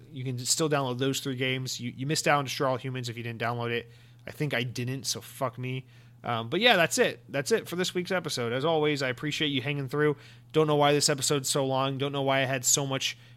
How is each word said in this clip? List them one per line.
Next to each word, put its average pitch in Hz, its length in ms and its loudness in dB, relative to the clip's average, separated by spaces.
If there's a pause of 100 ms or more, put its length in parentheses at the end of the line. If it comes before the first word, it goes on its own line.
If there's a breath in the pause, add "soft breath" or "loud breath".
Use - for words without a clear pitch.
(140)
you 127 100 -8
can 127 160 -4
still 151 300 0
download 135 280 0
those 135 220 0
three 135 160 -4
games. 131 440 -2
You, 120 160 -6
you 131 120 -6
missed 151 180 -2
out 147 140 4
on 139 60 -2
Destroy 135 240 0
All 131 80 0
Humans 127 320 -8
if 113 80 -10
you 117 60 -8
didn't 117 180 -8
download 120 300 -2
it. 117 200 -4 (340 loud breath)
I - 60 -10
think 143 220 -4
I 120 100 0
didn't, 123 440 -6
so - 120 -4
fuck - 380 -8
me. 127 280 -8 (380 loud breath)
Um, 113 260 -2
but 175 120 0
yeah, 233 160 8
that's 165 200 4
it. 196 300 2
That's 139 240 -2
it 208 160 2
for 170 80 -8
this 180 180 -2
week's 180 180 -4
episode. 135 420 -2
As 131 100 0
always, 151 400 2
I 127 60 0
appreciate 147 400 -2
you 131 120 -2
hanging 139 280 -4
through. 147 260 2 (380 loud breath)
Don't 156 140 4
know 151 100 4
why 147 160 6
this 147 160 4
episode's 139 400 0
so 139 160 2
long. 135 320 0
Don't 139 160 -4
know 139 80 -2
why 135 200 4
I 131 40 2
had 127 180 -2
so 147 240 2
much 135 300 -2 (200 loud breath)